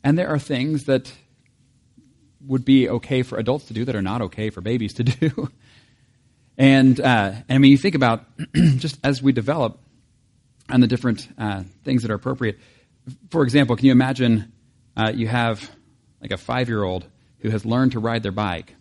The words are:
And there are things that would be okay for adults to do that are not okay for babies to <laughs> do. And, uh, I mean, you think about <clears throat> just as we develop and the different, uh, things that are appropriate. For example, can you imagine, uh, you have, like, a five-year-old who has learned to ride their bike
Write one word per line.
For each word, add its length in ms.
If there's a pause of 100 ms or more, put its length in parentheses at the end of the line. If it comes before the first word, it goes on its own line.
And 140
there 120
are 100
things 460
that 260 (1300)
would 200
be 240
okay 340
for 140
adults 280
to 80
do 120
that 100
are 60
not 200
okay 280
for 120
babies 340
to 80
<laughs> 0
do. 460 (1080)
And, 420
uh, 340 (160)
I 80
mean, 140
you 60
think 180
about 300 (160)
<clears throat> 120
just 500
as 180
we 100
develop 480 (880)
and 160
the 40
different, 400 (100)
uh, 260 (200)
things 180
that 100
are 40
appropriate. 440 (720)
For 120
example, 320
can 100
you 60
imagine, 600 (440)
uh, 200
you 120
have, 420 (520)
like, 100
a 60
five-year-old 680 (340)
who 100
has 160
learned 280
to 60
ride 240
their 80
bike 500